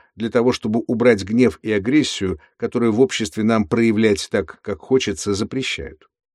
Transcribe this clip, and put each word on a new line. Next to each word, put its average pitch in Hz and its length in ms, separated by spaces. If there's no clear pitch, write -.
для 110 140
того, 120 200
чтобы 113 380
убрать 117 340
гнев 110 400
и 110 80
агрессию, 104 720
которые 117 340
в 107 100
обществе 110 440
нам 110 240
проявлять 113 600
так, 98 300
как 101 200
хочется, 107 520
запрещают? 98 760